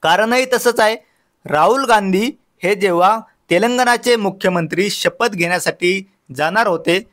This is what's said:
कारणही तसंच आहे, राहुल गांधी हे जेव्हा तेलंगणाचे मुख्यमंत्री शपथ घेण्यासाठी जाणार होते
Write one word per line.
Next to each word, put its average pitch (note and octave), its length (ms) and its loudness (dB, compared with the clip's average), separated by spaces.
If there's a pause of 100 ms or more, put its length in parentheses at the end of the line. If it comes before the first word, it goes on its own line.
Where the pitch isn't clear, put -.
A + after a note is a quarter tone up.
कारणही A3 500 0
तसंच A#3 260 0
आहे, A3 160 2 (500)
राहुल G3+ 400 2
गांधी G#3 460 2 (320)
हे F#3+ 120 0
जेव्हा F#3+ 440 2 (300)
तेलंगणाचे A#3+ 680 2
मुख्यमंत्री F#3+ 760 -2
शपथ F#3+ 400 -4
घेण्यासाठी F3 800 -4 (260)
जाणार F3 320 0
होते F3 460 -2